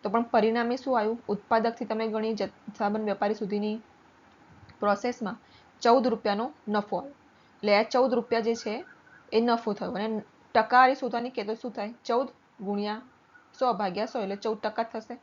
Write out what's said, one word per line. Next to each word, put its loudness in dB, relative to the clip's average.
તો -4
પણ 2
પરિણામે 2
શું 0
આવ્યું? 0
ઉત્પાદકથી 0
તમે -4
ગણી -2
જથ્થાબંધ -4
વેપારી 0
સુધીની -4
પ્રોસેસમાં -2
ચૌદ 6
રૂપિયાનો 0
નફો -2
આવ્યો. -8
એટલે 4
આ 4
ચૌદ 2
રૂપિયા 0
જે 0
છે -6
એ 4
નફો 2
થયો. -6
અને -4
ટકાવારી 6
શોધવાની -6
કે -6
તો -4
શું -10
થાય? -8
ચૌદ 0
ગુણ્યા -4
સો 2
ભાગ્યા -2
સો, -8
એટલે -4
ચૌદ -4
ટકા -4
થશે. -10